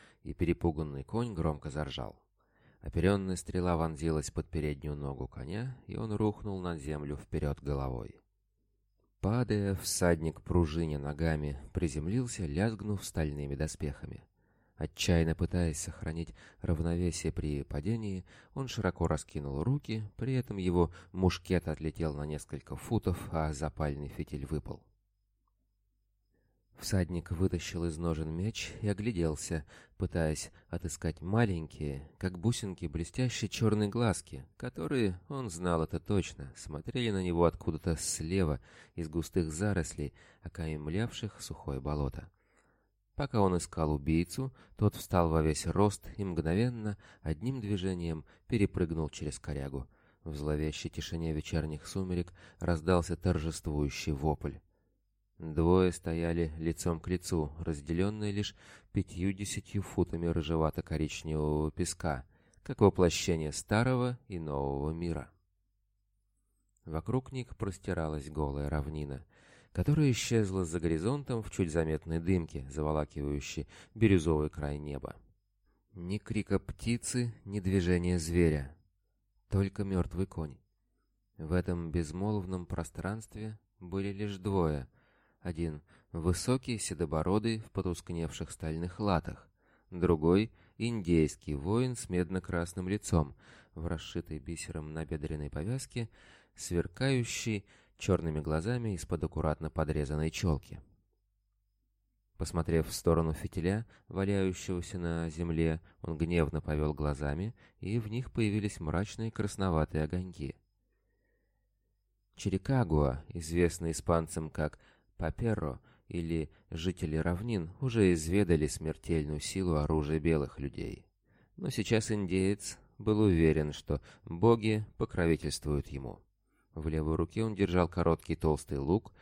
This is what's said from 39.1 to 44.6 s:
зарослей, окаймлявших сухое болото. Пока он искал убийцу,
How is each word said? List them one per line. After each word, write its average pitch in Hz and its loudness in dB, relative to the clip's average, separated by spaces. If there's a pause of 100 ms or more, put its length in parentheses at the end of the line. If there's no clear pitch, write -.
зарослей, 82 -2 (300)
окаймлявших 82 -6
сухое 69 -8
болото. 73 -2 (840)
Пока 131 0
он 92 6
искал 80 0
убийцу, 80 0 (240)